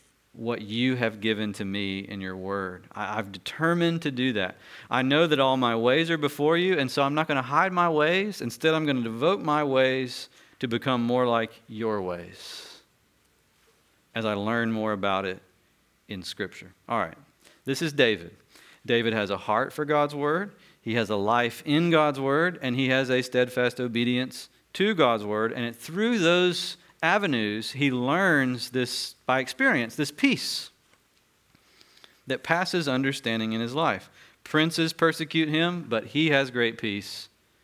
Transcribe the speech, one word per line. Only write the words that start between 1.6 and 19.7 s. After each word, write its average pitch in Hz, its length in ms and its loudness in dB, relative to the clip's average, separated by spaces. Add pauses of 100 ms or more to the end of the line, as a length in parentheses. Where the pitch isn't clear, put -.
me 98 360 -4
in 98 200 -10
your 92 160 -8
word. 92 560 -6
I, 104 260 -6
I've 101 140 -6
determined 165 720 0
to 151 80 -2
do 127 240 0
that. 95 240 -2 (320)
I 127 120 2
know 147 240 4
that 151 140 4
all 131 160 6
my 123 180 2
ways 131 360 4
are 165 80 2
before 151 380 2
you, 180 220 2
and 135 120 -2
so 147 120 0
I'm 139 120 2
not 156 140 0
gonna 139 120 2
hide 151 320 2
my 175 160 2
ways. 170 540 2
Instead, 156 320 0
I'm 156 100 2
gonna 135 180 2
devote 123 380 0
my 151 240 2
ways 131 640 0 (300)
to 131 100 -4
become 120 340 0
more 123 240 2
like 117 240 2 (160)
your 107 360 -4
ways 87 640 -10 (1500)
as 113 120 -4
I 107 100 0
learn 113 380 -2
more 110 200 -2
about 98 320 -2
it 92 160 -8 (680)
in 95 160 -10
Scripture. - 480 -12 (160)
All 117 100 -2
right, 82 200 -6 (460)
this 135 160 -4
is 160 120 -2
David. 110 440 0 (480)
David 117 280 2
has 104 180 -2
a 98 60 0
heart 110 360 0